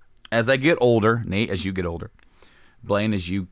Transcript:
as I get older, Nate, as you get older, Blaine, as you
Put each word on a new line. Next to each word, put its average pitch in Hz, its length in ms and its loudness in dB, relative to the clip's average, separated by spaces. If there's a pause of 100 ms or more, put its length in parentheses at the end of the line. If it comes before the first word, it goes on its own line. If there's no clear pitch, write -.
(320)
as 113 160 0
I 135 80 4
get 147 240 2
older, 113 440 4
Nate, 95 240 -2
as 85 160 -4
you 95 80 -4
get 92 140 -4
older, 82 240 -8 (720)
Blaine, 104 300 0
as 87 140 -4
you 92 240 -4